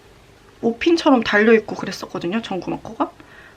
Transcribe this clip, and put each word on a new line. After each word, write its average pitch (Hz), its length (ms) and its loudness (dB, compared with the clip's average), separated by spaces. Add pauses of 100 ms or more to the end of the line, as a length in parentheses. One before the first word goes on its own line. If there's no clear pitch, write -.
(640)
오 226 160 -2
핀처럼 311 440 2
달려있고 220 520 4
그랬었거든요, 185 680 -6
전구 185 300 -6
마커가. 214 400 -6 (460)